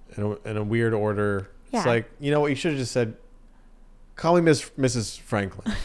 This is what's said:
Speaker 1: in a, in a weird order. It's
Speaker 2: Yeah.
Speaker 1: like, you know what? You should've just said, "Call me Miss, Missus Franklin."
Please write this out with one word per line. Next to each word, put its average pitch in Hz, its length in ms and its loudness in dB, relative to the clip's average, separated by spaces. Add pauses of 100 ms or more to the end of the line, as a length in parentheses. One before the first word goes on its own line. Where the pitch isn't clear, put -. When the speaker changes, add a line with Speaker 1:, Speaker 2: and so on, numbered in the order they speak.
(180)
Speaker 1:
in 104 60 -4
a, 107 80 -2 (180)
in 107 80 -4
a 107 60 -4
weird 113 320 0
order. 104 560 -2 (140)
It's - 80 -12
Speaker 2:
Yeah. 208 180 2
Speaker 1:
like, 117 180 0 (100)
you 143 120 -2
know 147 80 4
what? 147 100 2
You 139 60 0
should've 147 240 -2
just 123 120 -4
said, 117 220 0 (1000)
"Call 165 180 2
me 175 80 6
Miss, 160 340 4
Missus 120 400 -2
Franklin." 101 560 -4 (140)